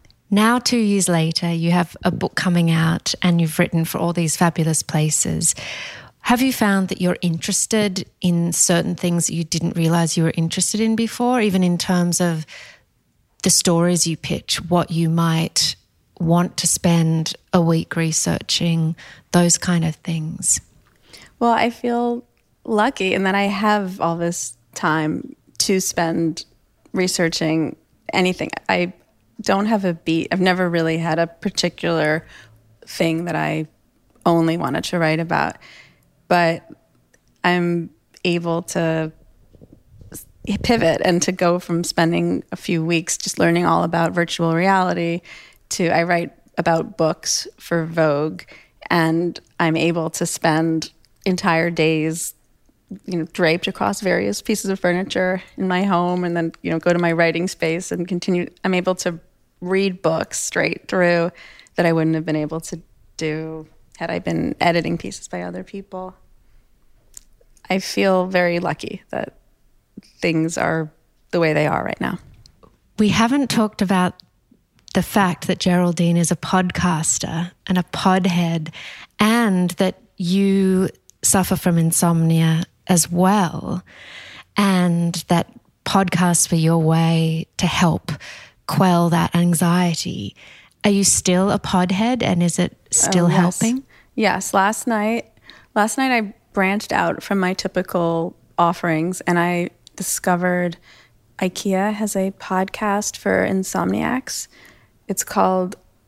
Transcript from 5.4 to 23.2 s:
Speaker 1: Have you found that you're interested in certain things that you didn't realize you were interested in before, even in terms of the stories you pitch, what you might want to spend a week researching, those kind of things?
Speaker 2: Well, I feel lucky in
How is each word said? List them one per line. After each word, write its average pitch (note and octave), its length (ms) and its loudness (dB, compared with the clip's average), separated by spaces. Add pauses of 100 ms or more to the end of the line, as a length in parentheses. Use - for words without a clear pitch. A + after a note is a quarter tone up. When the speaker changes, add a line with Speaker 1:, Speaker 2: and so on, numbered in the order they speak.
Speaker 1:
Have B3 200 2
you C4 100 2
found G3 360 2
that - 120 -6
you're F3+ 220 0
interested F#3 840 -2 (120)
in E3+ 320 2
certain E3+ 420 2
things F3 340 0
that D#3+ 60 -6
you E3 100 -2
didn't E3 320 -4
realize E3 420 2
you E3 60 4
were E3 120 2
interested F#3 440 -2
in A3 160 0
before, A#3+ 440 0
even F#3+ 240 2
in F3 140 2
terms F3 420 0
of E3 240 0 (960)
the F#3 80 0
stories F3 560 2
you D#3+ 120 -2
pitch, - 380 -6 (120)
what F3 220 2
you E3 180 0
might E3 680 0 (440)
want F3 380 2
to - 80 -2
spend D#3+ 640 2 (220)
a F3+ 80 6
week E3 340 0
researching, E3 1000 -2 (360)
those F3 240 4
kind E3+ 280 0
of D#3+ 120 -2
things? - 640 -4 (800)
Speaker 2:
Well, A#3 140 4
I A#3 180 2
feel A#3+ 560 -4 (380)
lucky G#3+ 500 0
in G3 80 2